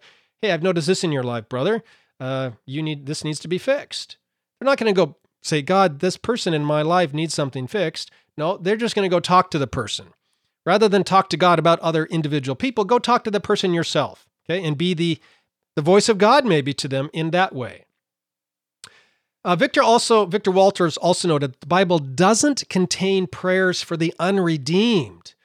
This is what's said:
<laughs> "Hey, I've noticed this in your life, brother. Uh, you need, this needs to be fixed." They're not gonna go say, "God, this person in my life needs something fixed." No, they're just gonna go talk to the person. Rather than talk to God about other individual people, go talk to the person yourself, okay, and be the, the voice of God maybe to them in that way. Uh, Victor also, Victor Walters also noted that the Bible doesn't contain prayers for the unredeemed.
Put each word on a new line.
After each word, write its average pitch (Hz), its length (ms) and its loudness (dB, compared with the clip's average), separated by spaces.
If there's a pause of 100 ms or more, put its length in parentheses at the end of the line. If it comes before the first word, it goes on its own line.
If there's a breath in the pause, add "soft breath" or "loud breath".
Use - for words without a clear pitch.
<laughs> - 340 -20
"Hey, 208 100 0
I've 165 100 -2
noticed 170 260 0
this 185 160 0
in 170 80 -2
your 139 120 -2
life, 120 260 -6
brother. 185 340 -2 (360 soft breath)
Uh, 131 320 -6 (160)
you 139 160 -8
need, 147 240 -8
this 151 160 -8
needs 151 160 -6
to - 80 -14
be 175 100 -4
fixed." - 600 -6 (420)
They're 226 60 -10
not 269 120 2
gonna 226 160 0
go 175 240 0 (240)
say, 151 220 -2
"God, 180 360 2
this 180 180 -2
person 226 360 -2
in 151 100 0
my 151 200 0
life 170 280 0
needs 151 220 -4
something 135 320 -6
fixed." 160 460 -6 (260 soft breath)
No, 156 200 -4
they're 196 180 -2
just 226 180 -2
gonna 196 160 0
go 175 100 2
talk 180 300 2
to 160 100 -4
the 139 60 0
person. 104 480 -8 (520)
Rather 208 220 4
than 190 160 2
talk 190 260 2
to 170 80 -2
God 175 220 4
about 170 200 4
other 160 260 0
individual 147 500 -4
people, 226 300 -2
go 240 140 2
talk 233 260 0
to 226 60 -4
the 202 100 -2
person 196 320 0
yourself, 151 560 -4 (160)
okay, 180 180 -4
and 151 140 -2
be 180 160 0
the, 165 260 -2 (560 soft breath)
the 156 60 -2
voice 185 260 4
of 220 100 2
God 208 280 4
maybe 143 300 0
to - 120 -8
them 135 240 -6
in 160 200 -4
that 185 220 0
way. 120 320 -12 (1600 loud breath)
Uh, 180 140 2
Victor 269 260 2
also, 226 420 4
Victor 196 260 -2
Walters 190 440 2
also 180 320 0
noted 143 240 0
that - 80 -20
the - 80 -20
Bible 175 320 2
doesn't 185 720 0
contain 185 580 0
prayers 185 540 -2
for - 160 -8
the 165 200 -2
unredeemed. 170 1160 0 (120)